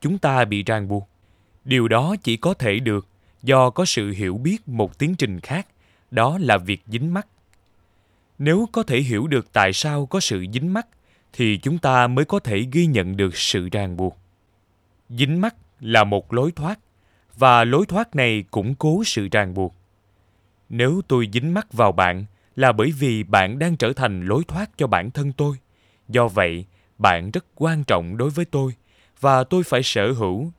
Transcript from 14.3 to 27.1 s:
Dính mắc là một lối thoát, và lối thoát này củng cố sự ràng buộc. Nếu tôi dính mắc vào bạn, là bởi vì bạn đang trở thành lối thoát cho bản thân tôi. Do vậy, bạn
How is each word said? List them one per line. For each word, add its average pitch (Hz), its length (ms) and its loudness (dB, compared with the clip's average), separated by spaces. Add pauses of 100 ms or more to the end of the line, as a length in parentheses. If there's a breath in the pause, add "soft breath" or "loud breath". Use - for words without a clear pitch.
Dính 139 320 0
mắc 226 140 -2 (260)
là 110 240 6
một 101 280 -4
lối 135 200 0
thoát, 170 260 -8 (580)
và 120 280 6
lối 143 220 0
thoát 202 300 -4
này 113 340 0
củng 113 240 -4
cố 156 300 0
sự 101 280 -4
ràng 98 220 0
buộc. 92 200 -4 (920)
Nếu 131 400 0
tôi 123 240 2
dính 139 220 -2
mắc - 180 -4
vào 107 200 4
bạn, 92 320 0 (320)
là 127 160 4
bởi 110 180 2
vì 127 320 -2
bạn 98 360 2
đang 165 180 0
trở 120 160 0
thành 98 340 -2
lối 131 220 0
thoát 185 280 -6
cho 143 100 -2
bản 98 240 -2
thân 139 220 -4
tôi. 143 240 -2 (520)
Do 117 200 2
vậy, 92 360 -2 (340)
bạn 92 320 2